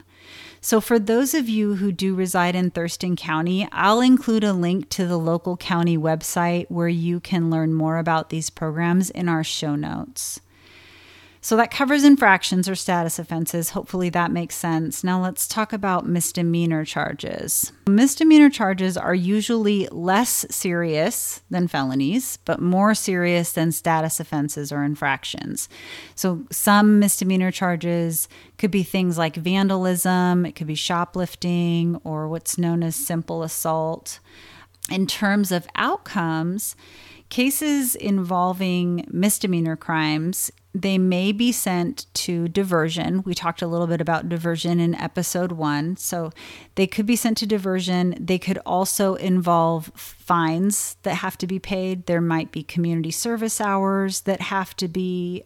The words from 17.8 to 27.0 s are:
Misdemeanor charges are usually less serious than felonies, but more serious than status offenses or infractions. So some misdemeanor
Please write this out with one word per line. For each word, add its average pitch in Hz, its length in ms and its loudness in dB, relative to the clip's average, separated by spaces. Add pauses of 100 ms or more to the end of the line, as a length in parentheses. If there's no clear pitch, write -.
Misdemeanor 285 640 8
charges 190 480 0
are 175 180 0
usually 208 720 2
less 190 640 0
serious 170 1000 -2
than 180 200 0
felonies, 139 760 -2
but - 160 -2
more 185 340 4
serious 175 600 0
than 165 180 0
status 160 480 0
offenses 147 500 -4
or 143 140 -4
infractions. - 840 -4 (440)
So 175 380 -2
some 208 480 6
misdemeanor 185 520 2